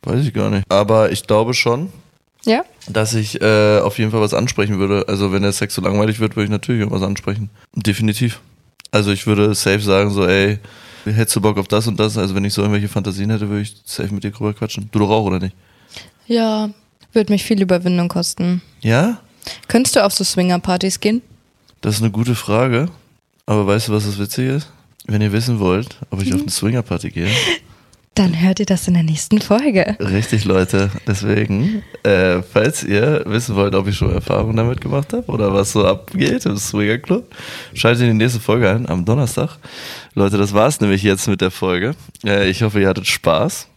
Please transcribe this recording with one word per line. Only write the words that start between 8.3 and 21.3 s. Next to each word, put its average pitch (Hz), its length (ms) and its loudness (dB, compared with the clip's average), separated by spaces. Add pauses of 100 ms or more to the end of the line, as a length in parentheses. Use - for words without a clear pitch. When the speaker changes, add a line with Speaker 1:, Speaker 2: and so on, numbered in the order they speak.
Speaker 1:
Also 101 200 -2
ich 98 160 -4
würde 104 280 2
safe 98 260 0
sagen, 101 300 2
so, 98 160 0
ey, 98 320 2 (480)
hättest 107 300 0
du 107 40 0
Bock 104 160 2
auf 98 100 -2
das 110 200 0
und 104 120 -4
das? 107 200 0
Also 95 160 -2
wenn 98 100 -2
ich 101 80 -2
so - 80 -4
irgendwelche 104 280 0
Fantasien 98 420 -4
hätte, 107 180 -2
würde 104 140 -4
ich - 140 -10 (100)
safe - 260 -6
mit 98 100 -6
dir 101 100 -6
drüber 104 200 -4
quatschen. 107 400 -8
Du 107 60 0
doch 104 100 4
auch, 110 160 2
oder 92 140 0
nicht? 92 180 -6 (720)
Speaker 2:
Ja, 220 420 0 (460)
würde 208 180 2
mich 196 120 0
viel 202 180 2
Überwindung 180 460 2
kosten. 175 520 -2 (220)
Speaker 1:
Ja? 151 360 2 (500)
Speaker 2:
Könntest 247 280 2
du 220 80 6
auf 196 80 2
so - 120 -2
Swinger-Partys 180 760 0
gehen? 220 220 0 (580)